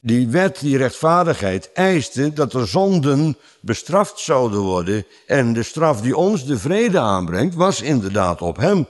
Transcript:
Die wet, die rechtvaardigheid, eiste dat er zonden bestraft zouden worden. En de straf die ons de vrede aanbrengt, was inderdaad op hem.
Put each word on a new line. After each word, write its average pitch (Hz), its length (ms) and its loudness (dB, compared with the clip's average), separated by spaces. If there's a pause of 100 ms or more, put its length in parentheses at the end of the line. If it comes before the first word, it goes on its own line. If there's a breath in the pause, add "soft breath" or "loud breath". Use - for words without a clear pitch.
Die 120 280 2
wet, 185 320 0
die 143 160 0
rechtvaardigheid, 131 960 0
eiste 151 600 0
dat 147 200 -2
er 120 160 -2
zonden 151 680 2 (240 soft breath)
bestraft - 580 -2
zouden 120 420 0
worden. 95 460 -2 (200 soft breath)
En 123 260 2
de 113 100 -2
straf 151 380 0
die 123 160 0
ons 180 300 0
de 139 120 -2
vrede 190 400 0
aanbrengt, 98 560 0
was 180 260 0
inderdaad 98 640 -2
op 85 140 -4
hem. 165 340 0